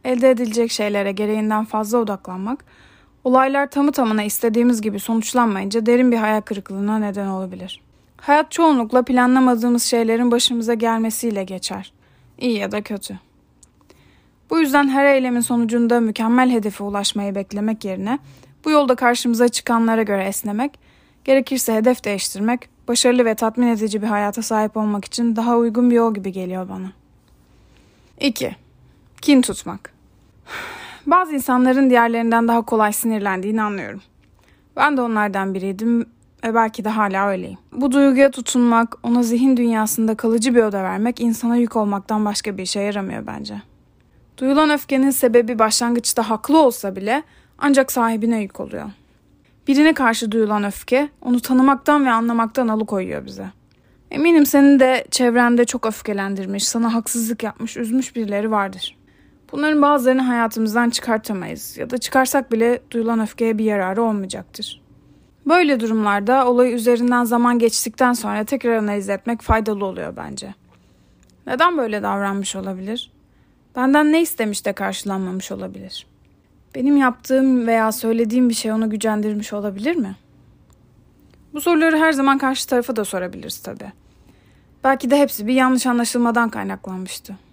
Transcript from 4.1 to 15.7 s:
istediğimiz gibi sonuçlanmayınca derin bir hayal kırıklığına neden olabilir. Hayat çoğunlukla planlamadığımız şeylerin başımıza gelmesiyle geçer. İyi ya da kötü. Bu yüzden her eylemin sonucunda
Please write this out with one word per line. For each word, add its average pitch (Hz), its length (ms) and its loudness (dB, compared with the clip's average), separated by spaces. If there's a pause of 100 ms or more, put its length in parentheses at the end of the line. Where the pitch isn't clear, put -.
istediğimiz 233 580 0
gibi 208 180 -4
sonuçlanmayınca 220 880 -2
derin 247 260 4
bir 233 60 2
hayal 214 240 0
kırıklığına 202 580 -6
neden 202 280 -4
olabilir. 185 540 -10 (360)
Hayat 302 340 2
çoğunlukla 254 520 4
planlamadığımız 247 800 2
şeylerin 226 480 2
başımıza 233 420 0
gelmesiyle 220 720 -2
geçer. 190 500 -10 (440)
İyi 240 200 -2
ya 202 140 -6
da 208 100 -4
kötü. 202 380 -10 (1300)
Bu 330 100 0
yüzden 285 300 2
her 269 160 2
eylemin 254 360 2
sonucunda 233 580 0